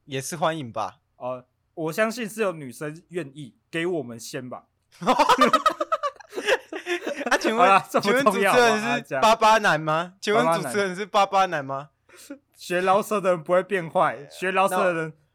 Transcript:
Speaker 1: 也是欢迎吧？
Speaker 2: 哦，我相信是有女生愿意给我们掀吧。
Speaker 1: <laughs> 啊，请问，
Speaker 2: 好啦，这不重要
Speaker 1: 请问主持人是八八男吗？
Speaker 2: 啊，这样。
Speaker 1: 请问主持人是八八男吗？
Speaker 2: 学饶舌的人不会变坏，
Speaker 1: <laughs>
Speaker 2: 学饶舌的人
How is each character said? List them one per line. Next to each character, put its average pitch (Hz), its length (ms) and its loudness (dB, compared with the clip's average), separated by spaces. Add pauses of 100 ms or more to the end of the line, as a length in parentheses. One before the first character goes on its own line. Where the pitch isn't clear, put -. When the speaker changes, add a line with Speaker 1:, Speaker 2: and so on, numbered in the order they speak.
Speaker 1:
也 135 140 -6
是 131 160 -10
欢 160 220 0
迎 123 140 -10
吧？ 101 280 -8 (160)
Speaker 2:
哦， 123 300 -10 (280)
我 160 200 -6
相 220 180 0
信 226 160 -8
是 220 140 -8
有 190 100 -2
女 147 200 -12
生 151 380 -12
愿 160 240 -10
意 143 220 -16 (160)
给 165 140 -4
我 170 180 -2
们 117 160 -12
掀 127 300 -12
吧。 113 160 -14 (340)
Speaker 1:
<laughs> - 0 - (2250)
啊， 285 80 2
请 226 160 -2
问， 226 40 -2
Speaker 2:
好 180 60 6
啦， 196 240 4
这 254 120 2
不 208 100 0 (120)
重 196 160 2
要 196 140 4
Speaker 1:
请 247 80 6
问 233 120 6
主 214 80 -2
持 226 80 -4
人 240 160 -4
是 135 160 -4
八 226 140 6
八 220 240 6
男 175 200 2
吗？ 156 140 -2
Speaker 2:
啊， 175 260 -4
这 208 140 -2
样。 233 100 4
Speaker 1:
请 165 100 2
问 165 80 0
主 139 80 -6
持 120 80 -4
人 190 180 -2
是 202 100 -6
八 196 200 4
八 196 200 2
男 160 180 -4
吗？ 135 260 -8 (680)
Speaker 2:
学 180 260 -4
饶 190 200 2
舌 202 200 -4
的 185 100 2
人 165 120 0
不 175 100 -2
会 185 100 4
变 180 260 -4
坏， 147 380 0
Speaker 1:
<laughs> - 20 -20
Speaker 2:
学 185 220 -6
饶 190 160 2
舌 185 100 0
的 185 160 0
人 160 200 -6 (220)